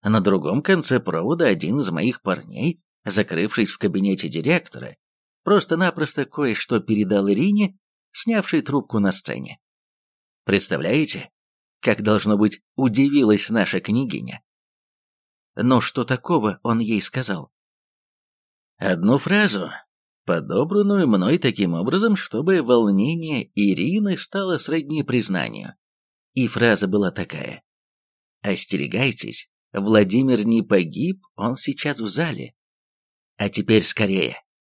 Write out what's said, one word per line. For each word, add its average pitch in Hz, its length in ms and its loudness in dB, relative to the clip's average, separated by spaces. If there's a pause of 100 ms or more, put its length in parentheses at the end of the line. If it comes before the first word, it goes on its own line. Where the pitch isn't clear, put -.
На 107 180 2
другом 95 420 2
конце 175 380 2
провода 147 460 0
один 98 340 0
из 98 100 -2
моих 87 320 -2
парней, 104 580 -4 (240)
закрывшись 101 680 -2
в - 80 -14
кабинете 95 500 0
директора, 170 680 -4 (460)
просто-напросто 165 800 0
кое-что 120 560 -2
передал 101 480 2
Ирине, 190 500 2 (340)
снявшей 208 500 -2
трубку 127 380 -2
на 98 100 4
сцене. - 480 -8 (880)
Представляете, 98 840 -2 (500)
как, 107 220 0
должно 107 340 2
быть, 107 260 0 (140)
удивилась 127 720 2
наша 98 320 0
княгиня? 98 600 -4 (1120)
Но 123 240 4
что 123 240 -4
такого 123 580 -2
он 113 160 0
ей 110 240 -2
сказал? 95 500 -8 (1300)
Одну 92 400 2
фразу, 160 520 0 (540)
подобранную 175 840 2
мной 107 320 2
таким 98 360 -2
образом, 185 420 0
чтобы 170 460 0
волнение 120 920 2
Ирины 143 640 0
стало 185 400 -4
сродни 151 440 -4
признанию. 76 720 -4 (600)
И 127 120 0
фраза 110 420 2
была 98 220 0
такая: - 520 -10 (800)
«Остерегайтесь, - 1120 -4 (220)
Владимир 107 720 4
не 113 180 2
погиб, 113 600 0 (120)
он 120 220 -4
сейчас 143 440 -6
в 110 80 -6
зале. 104 460 -4 (840)
А 101 120 -2
теперь 107 340 4
скорее, 95 540 -2 (240)